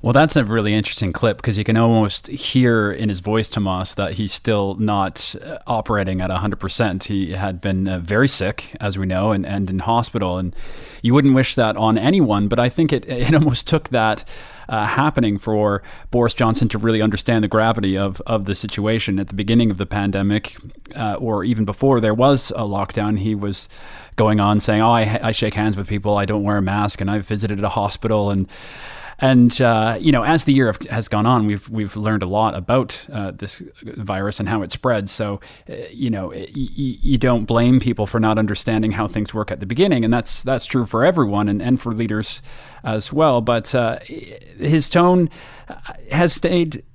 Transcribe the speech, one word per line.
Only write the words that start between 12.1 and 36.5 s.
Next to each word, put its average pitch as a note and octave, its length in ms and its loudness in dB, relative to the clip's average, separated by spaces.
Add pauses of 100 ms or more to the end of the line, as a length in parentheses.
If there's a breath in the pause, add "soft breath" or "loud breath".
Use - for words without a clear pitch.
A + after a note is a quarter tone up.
but A#2 100 2
I B2 80 4
think D#3 240 0
it, C3 160 -2
it B2 260 0
<laughs> D#3 60 6
almost D3 260 2
took - 260 -2
that, A2 340 0 (420 loud breath)
uh, G#2+ 200 -2
happening A#2+ 500 0
for G#2 440 0 (300 loud breath)
Boris A#2+ 220 2
Johnson A2+ 340 2
to A2 100 -2
really A2 240 2
understand A2 400 0
the G#2 60 0
gravity A2 500 0
of, G2 300 -4
of A2 160 -2
the G2 120 -2
situation. G#2+ 640 -2
At G2+ 100 -4
the F#2+ 60 -10
beginning A2 360 2
of F#2 60 -4
the G2 80 -2
pandemic, G2+ 720 -2 (400)
uh, A2 200 -4
or G#2+ 280 -2
even A2 180 0
before A#2+ 380 2
there G#2+ 120 2
was C3 440 2
a A2+ 60 -4
lockdown, G#2 560 -2
he G#2+ 160 0
was G2+ 340 -6 (480 loud breath)
going G#2+ 240 4
on G#2 180 4
saying, G#2+ 220 2
"Oh, A2+ 100 4
I, A2+ 320 2
I A2+ 80 2
shake A2 220 -2
hands G#2+ 240 -2
with G2 100 -6
people, G#2 300 0
I G2+ 80 0
don't G#2 180 -2
wear G#2 140 2
a G2+ 40 2
mask, G2+ 380 -2
and G2 100 -2
I've G#2 160 -2
visited G#2 380 -2
a G#2 60 0
hospital," G2+ 600 0
and, F#2+ 180 0 (720 loud breath)
and, B2+ 420 6
uh, A2+ 400 2
you D#3 100 4
know, B2 120 4
as D3+ 200 2
the C#3+ 100 4
year C3+ 120 6
have, G#2+ 240 0
has A2+ 180 -4
gone G#2+ 180 0
on, A#2+ 200 4
we've, G#2 240 -4
we've G#2+ 260 -6
learned G#2+ 280 0
a - 20 -4
lot G#2 300 0
about, A#2 580 -2
uh, G2 180 -6
this G2+ 300 -12 (220)
virus G2+ 560 -6
and G2+ 100 -2
how G#2+ 140 -2
it E2+ 80 -8
spreads. G#2 420 -2
So, G2+ 260 -4 (300 loud breath)
uh, - 60 -12 (160)
you B2 180 -4
know, F#2+ 200 -4
y-, F#2+ 240 -12